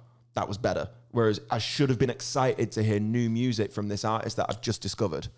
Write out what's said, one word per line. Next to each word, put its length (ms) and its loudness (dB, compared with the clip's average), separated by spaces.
that 120 -2
was 120 -6
better." 300 -2
Whereas 300 2
I 80 0
should 300 0
have 100 2
been 120 2
excited 640 0
to 120 0
hear 160 4
new 280 2
music 440 0
from 160 -2
this 160 -2
artist 320 0
that 120 0
I've 120 -6
just 200 -2
discovered. 460 -2